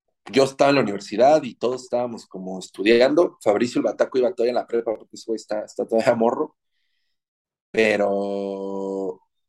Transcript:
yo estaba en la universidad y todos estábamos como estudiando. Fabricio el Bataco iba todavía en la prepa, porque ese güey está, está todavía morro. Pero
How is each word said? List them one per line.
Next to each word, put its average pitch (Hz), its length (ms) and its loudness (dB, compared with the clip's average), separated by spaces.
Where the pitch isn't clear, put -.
yo 135 120 4
estaba 139 260 2
en 143 80 4
la 131 40 4
universidad 110 600 2
y 117 120 -12
todos 127 280 -4
estábamos 123 440 -8
como 92 320 -12
estudiando. 123 840 2
Fabricio 123 380 0
el 123 60 0
Bataco 113 320 -2
iba 120 160 2
todavía 117 180 -2
en 120 40 -4
la 104 120 -4
prepa, 117 300 -4
porque - 180 -20
ese - 120 -20
güey 110 100 -4
está, - 240 -8
está - 260 -8
todavía 113 280 2
morro. - 420 -2
Pero 98 1500 -2